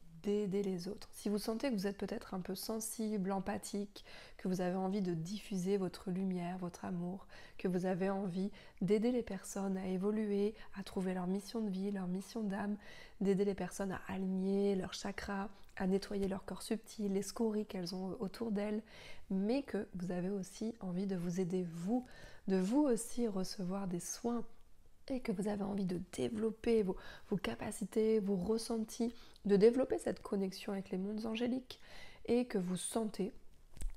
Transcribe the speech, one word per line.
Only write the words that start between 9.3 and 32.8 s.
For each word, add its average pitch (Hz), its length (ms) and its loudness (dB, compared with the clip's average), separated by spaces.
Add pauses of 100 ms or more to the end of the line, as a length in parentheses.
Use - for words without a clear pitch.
à 190 100 -4
évoluer, 202 720 2 (200)
à 196 60 -6
trouver 185 320 -2
leur 180 140 -2
mission 202 320 -2
de 214 100 0
vie, 190 220 -2
leur 190 160 -2
mission 196 340 -2
d'âme, 202 340 0 (440)
d'aider 196 240 6
les 196 100 2
personnes 190 380 -2
à - 160 -4
aligner 190 640 2
leurs 185 180 -2
chakras, 202 580 -4 (260)
à 190 100 0
nettoyer 196 400 2
leur 196 180 -2
corps - 180 -8
subtil, 208 500 -2
les 196 100 2
scories 214 420 0
qu'elles 185 300 -6
ont 185 240 -4
autour 226 320 -4
d'elles, 214 320 0 (480)
mais 208 320 2
que 208 320 -4
vous 180 160 -4
avez 180 200 0
aussi 208 500 -4
envie 180 260 -2
de 190 80 0
vous 175 240 0
aider 185 240 2
vous, 180 420 0 (440)
de 190 80 6
vous 202 240 6
aussi 240 480 4
recevoir 190 580 -2
des 175 140 0
soins, 233 440 -2 (640)
et 254 100 0
que 233 120 0
vous 190 160 0
avez 208 140 0
envie 196 240 0
de 180 160 0 (100)
développer 226 720 2
vos, 185 120 2 (360)
vos 196 80 2
capacités, 220 800 2
vos 196 160 2
ressentis, 226 800 0 (320)
de 202 100 8
développer 240 400 8
cette 233 240 -2
connexion 196 520 -2
avec 196 180 -6
les 190 80 -2
mondes 214 260 -2
angéliques, 240 560 -2 (460)
et 240 180 6
que 220 140 0
vous 180 180 0
sentez 214 560 -2 (640)